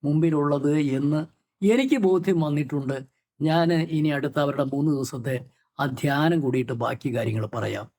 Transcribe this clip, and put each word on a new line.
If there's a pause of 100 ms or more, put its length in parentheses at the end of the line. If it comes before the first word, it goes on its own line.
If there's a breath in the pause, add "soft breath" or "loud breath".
മുമ്പിലുള്ളത് (240)
എന്ന് (420)
എനിക്ക്
ബോധ്യം
വന്നിട്ടുണ്ട്. (440)
ഞാൻ (240)
ഇനി
അടുത്ത
അവരുടെ
മൂന്ന്
ദിവസത്തെ (420 soft breath)
ആ (140)
ധ്യാനം
കൂടിയിട്ട്
ബാക്കി
കാര്യങ്ങൾ (100)
പറയാം. (120)